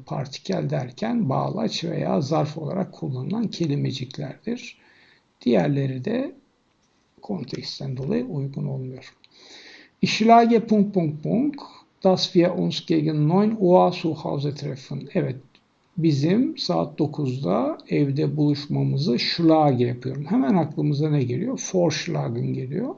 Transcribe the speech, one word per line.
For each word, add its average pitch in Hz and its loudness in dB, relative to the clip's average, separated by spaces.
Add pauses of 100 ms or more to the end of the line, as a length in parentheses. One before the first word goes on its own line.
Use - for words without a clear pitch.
partikel 147 -6
derken 151 -4
bağlaç 139 -2
veya - -2
zarf 151 -2
olarak 160 -6
kullanılan 160 -4
kelimeciklerdir. 139 -6 (640)
Diğerleri 139 0
de 254 -4 (880)
konteksten - -8
dolayı 190 -4
uygun 147 -6
olmuyor. 131 -10 (880)
"Ich - 2
schlage 226 6
Punkt, 208 2
Punkt, 156 0
Punkt, 233 0 (440)
dass 185 4
wir 170 4
uns 170 -2
gegen 156 2
neun 214 4
Uhr 180 6
zu 160 -2
Hause 143 -4
treffen." 135 -10
Evet, 135 0 (600)
bizim 165 2
saat - -2
dokuzda 156 -2 (100)
evde 147 0
buluşmamızı 143 0
schlage 151 4
yapıyorum. 131 -6
Hemen 254 2
aklımıza 151 0
ne 147 2
geliyor? 139 -4
Vorschlagen 143 0
geliyor. 147 -4